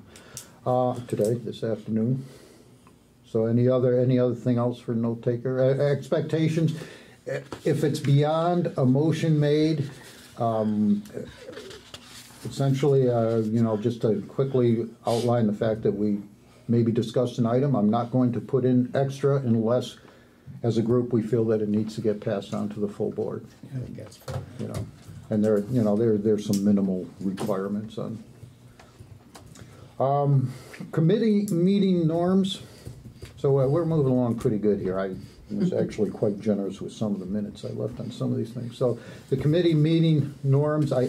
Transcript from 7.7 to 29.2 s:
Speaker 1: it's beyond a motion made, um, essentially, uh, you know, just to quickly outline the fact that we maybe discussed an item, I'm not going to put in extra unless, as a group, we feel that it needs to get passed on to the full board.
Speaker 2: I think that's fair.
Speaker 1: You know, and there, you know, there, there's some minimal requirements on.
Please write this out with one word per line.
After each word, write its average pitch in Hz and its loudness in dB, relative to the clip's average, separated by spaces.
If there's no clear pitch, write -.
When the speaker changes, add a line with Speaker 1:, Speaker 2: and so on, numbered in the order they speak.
Speaker 1:
it's 139 0
beyond 160 2
a 143 2
motion 156 2
made, 151 2
um, 107 2
essentially, 135 2
uh, 113 2
you 110 0
know, 113 2
just 117 -2
to 101 0
quickly 123 0
outline 117 2
the 104 2
fact 110 -2
that 104 2
we 101 0
maybe 117 2
discussed - -2
an 123 2
item, 127 2
I'm 104 4
not 120 0
going 127 2
to 113 -4
put 123 0
in 127 4
extra 139 0
unless, 120 0
as 113 2
a 113 2
group, 123 2
we 113 2
feel 113 0
that 110 2
it 104 -2
needs 107 -2
to 113 -6
get 104 -2
passed 101 -4
on 104 -4
to 107 -10
the 101 -2
full 104 -4
board. - -6
Speaker 2:
I 131 -6
think - -10
that's 104 -16
fair. - -10
Speaker 1:
You 110 -8
know, - -8
and 107 2
there, 107 4
you 123 2
know, 104 2
there, 110 2
there's 104 0
some 98 0
minimal 95 2
requirements 101 -4
on. 107 -8